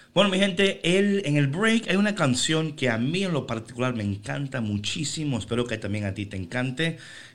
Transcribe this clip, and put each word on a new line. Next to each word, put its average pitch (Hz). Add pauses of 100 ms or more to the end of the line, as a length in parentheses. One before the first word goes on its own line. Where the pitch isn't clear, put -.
(120)
Bueno, 190
mi 185
gente, 190
el, 202
en 147
el 143
break 220
hay 175
una 202
canción 156
que 127
a 110
mí 156
en 180
lo 139
particular 120
me 110
encanta 131
muchísimo. 117
Espero 117
que 110
también 104
a 98
ti 104
te 101
encante. 131 (380)